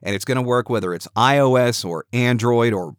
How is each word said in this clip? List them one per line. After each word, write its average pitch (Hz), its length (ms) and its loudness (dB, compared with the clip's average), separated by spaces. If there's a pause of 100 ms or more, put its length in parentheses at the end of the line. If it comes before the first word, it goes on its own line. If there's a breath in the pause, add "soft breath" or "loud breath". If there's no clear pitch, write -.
And 101 120 -4
it's 95 120 -6
gonna 127 160 -2
work 123 260 -2
whether 95 240 -2
it's 85 240 -10
I 135 220 4
O 131 160 4
S 120 280 2
or 85 300 -8
Android 120 640 2
or 87 240 -6